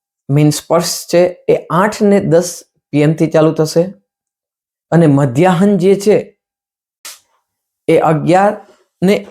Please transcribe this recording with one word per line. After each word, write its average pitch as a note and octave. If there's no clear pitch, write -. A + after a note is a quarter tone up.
મેઇન D3+
સ્પર્શ -
છે F3
એ -
આઠ G3+
ને G3+
દસ E3+
પી C#3+
એમ D3+
થી D#3+
ચાલુ D#3+
થશે E3
અને E3
મધ્યાહન D#3+
જે F#3+
છે -
એ E3
અગિયાર E3+
ને G3+